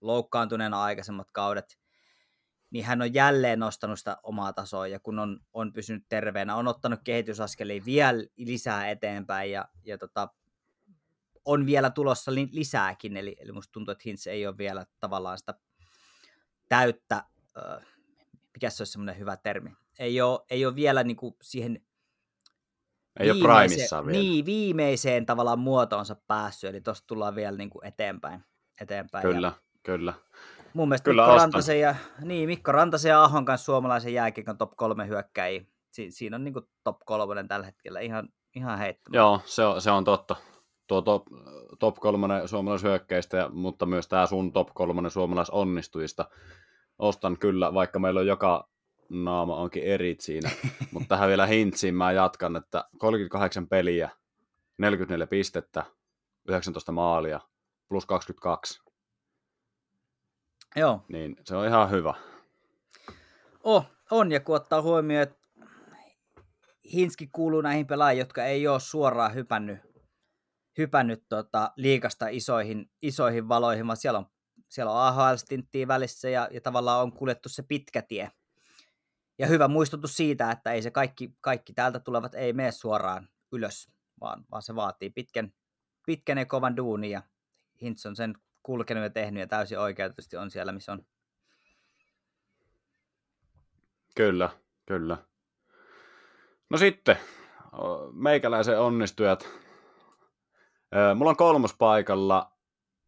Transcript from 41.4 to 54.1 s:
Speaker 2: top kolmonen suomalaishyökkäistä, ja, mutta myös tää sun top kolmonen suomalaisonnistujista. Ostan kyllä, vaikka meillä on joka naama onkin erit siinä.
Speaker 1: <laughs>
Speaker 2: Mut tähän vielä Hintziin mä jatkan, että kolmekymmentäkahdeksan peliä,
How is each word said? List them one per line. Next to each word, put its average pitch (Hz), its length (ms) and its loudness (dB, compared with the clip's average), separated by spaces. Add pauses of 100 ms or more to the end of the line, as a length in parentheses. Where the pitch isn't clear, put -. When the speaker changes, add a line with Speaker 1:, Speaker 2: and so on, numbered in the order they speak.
Speaker 2:
top 110 160 2
kolmonen 98 520 0
suomalaishyökkäistä, 98 920 -2
ja, 85 120 0
mutta 90 360 -4
myös 90 220 -2
tää 92 180 4
sun 95 280 -2
top 92 200 0
kolmonen 87 380 -2
suomalaisonnistujista. 87 1200 -4 (720)
Ostan 98 380 0
kyllä, 92 360 0
vaikka 95 260 0
meillä 95 200 2
on 95 80 2
joka 95 420 2 (400)
naama 87 460 -2
onkin 85 280 -6
erit 90 380 0
siinä. 78 280 -6 (220)
Speaker 1:
<laughs> - 200 -12
Speaker 2:
Mut - 160 -8
tähän 98 220 4
vielä 95 160 6
Hintziin 104 500 2
mä 90 160 2
jatkan, 92 440 2
että - 300 -6 (120)
kolmekymmentäkahdeksan 98 720 0
peliä, 87 420 2 (680)